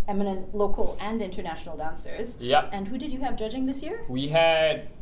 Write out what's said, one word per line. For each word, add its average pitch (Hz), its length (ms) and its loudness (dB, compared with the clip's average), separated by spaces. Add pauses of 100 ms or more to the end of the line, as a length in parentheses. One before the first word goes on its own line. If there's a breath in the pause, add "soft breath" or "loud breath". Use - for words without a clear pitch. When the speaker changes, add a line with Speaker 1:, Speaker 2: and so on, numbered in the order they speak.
Speaker 1:
eminent 196 460 0
local 202 460 4
and 214 220 -4
international 165 560 -6
dancers. 156 640 -4
Speaker 2:
Yep. 131 320 4
Speaker 1:
And 196 160 -4
who 254 80 -4
did 302 140 -6
you 262 100 -4
have 233 160 0
judging 240 280 -2
this 269 160 -4
year? 403 280 -8
Speaker 2:
We 131 180 -2
had, 160 640 4 (120)